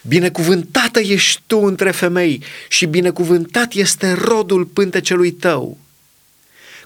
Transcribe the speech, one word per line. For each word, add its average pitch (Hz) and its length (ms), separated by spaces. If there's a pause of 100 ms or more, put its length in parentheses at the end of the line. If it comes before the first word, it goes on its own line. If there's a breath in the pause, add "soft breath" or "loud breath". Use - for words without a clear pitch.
„Binecuvântată 180 960
ești 196 460
tu 220 120
între 190 320
femei 175 520 (260 loud breath)
și - 180
binecuvântat 175 840
este 196 400
rodul 185 520
pântecelui 180 680
tău. 170 460 (1080 loud breath)